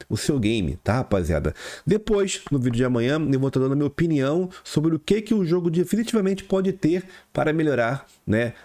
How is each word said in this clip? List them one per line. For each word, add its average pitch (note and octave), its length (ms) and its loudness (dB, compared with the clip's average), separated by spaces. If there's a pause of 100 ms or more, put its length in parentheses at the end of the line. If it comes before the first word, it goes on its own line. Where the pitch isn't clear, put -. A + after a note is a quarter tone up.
(100)
o G#2+ 60 0
seu C#3+ 220 0
game, G2+ 460 0
tá, G2+ 100 0
rapaziada? E2 600 0 (320)
Depois, G3+ 640 0
no C#3+ 80 2
vídeo B2 180 0
de B2+ 80 0
amanhã, B2+ 340 0 (140)
eu C3 80 2
vou C3+ 80 0
estar C3 120 -2
dando C3 120 0
a C#3 40 0
minha D3 100 2
opinião D#3+ 640 0 (120)
sobre D#3+ 320 0
o D#3 40 0
que G#3 240 0
que A3 100 -4
o G#3 120 2
jogo E3+ 260 0
definitivamente G3 760 0
pode F#3+ 300 0
ter F3+ 300 0 (280)
para D3+ 200 0
melhorar, C3+ 520 0 (220)
né, A2+ 260 0 (120)